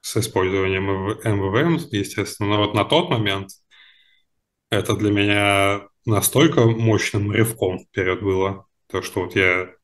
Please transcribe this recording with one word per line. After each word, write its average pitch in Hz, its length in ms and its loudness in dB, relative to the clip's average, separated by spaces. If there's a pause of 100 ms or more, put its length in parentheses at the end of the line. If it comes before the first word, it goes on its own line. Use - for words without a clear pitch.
с - 160 -6
использованием 95 720 0
М 101 500 -2
В 98 160 -2
М, 160 220 2 (140)
естественно. 101 580 -4
Но 104 80 0
вот 101 160 -2
на 104 100 2
тот 175 260 0
момент 98 380 -4 (1200)
это 107 240 0
для 104 140 0
меня 101 720 2 (240)
настолько 120 600 4
мощным 110 640 2
рывком 104 500 0
вперед 92 420 -4
было, 95 440 -2 (240)
то, 92 120 -4
что - 220 -6
вот 90 120 -6
я 92 340 2 (140)